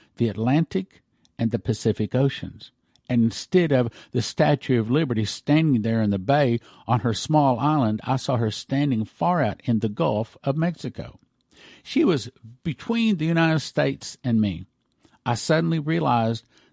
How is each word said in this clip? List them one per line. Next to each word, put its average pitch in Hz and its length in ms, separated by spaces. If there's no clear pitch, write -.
the 117 120
Atlantic 135 760
and 113 120
the 110 80
Pacific 107 560
Oceans. - 560
And 120 160
instead 160 480
of 123 180
the 120 100
Statue 143 580
of 107 100
Liberty 123 340
standing 143 580
there 113 200
in 104 80
the 101 80
bay 120 420
on 117 140
her 113 140
small 143 440
island, 123 460
I 131 120
saw 131 200
her 113 140
standing 131 540
far 170 380
out 107 220
in 113 160
the 110 80
Gulf 113 560
of 139 120
Mexico. - 600
She - 220
was 143 260
between 220 540
the 151 100
United 165 340
States - 600
and 117 180
me. 92 260
I 117 100
suddenly 160 440
realized 131 640